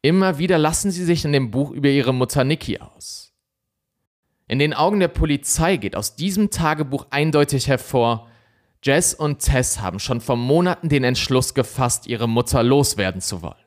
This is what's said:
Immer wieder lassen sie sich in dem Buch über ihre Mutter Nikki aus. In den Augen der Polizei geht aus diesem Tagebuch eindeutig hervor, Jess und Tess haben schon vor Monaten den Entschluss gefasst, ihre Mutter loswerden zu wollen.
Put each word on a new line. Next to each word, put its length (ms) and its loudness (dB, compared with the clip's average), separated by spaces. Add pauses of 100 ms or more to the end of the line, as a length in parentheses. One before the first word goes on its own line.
Immer 360 2
wieder 200 2
lassen 340 0
sie 120 -6
sich 220 0
in 80 0
dem 180 0
Buch 200 -2
über 180 0
ihre 240 2
Mutter 300 0
Nikki 360 -2
aus. 540 -20 (1120)
In 120 -2
den 140 2
Augen 260 2
der 100 2
Polizei 680 0
geht 180 -6
aus 200 -6
diesem 340 -2
Tagebuch 600 -2
eindeutig 580 0
hervor, 600 0 (540)
Jess 320 2
und 260 -4
Tess 420 0
haben 180 -6
schon 220 -4
vor 160 -2
Monaten 500 0
den 160 2
Entschluss 500 0
gefasst, 540 -2
ihre 220 -2
Mutter 340 2
loswerden 560 2
zu 220 -8
wollen. 140 -12 (120)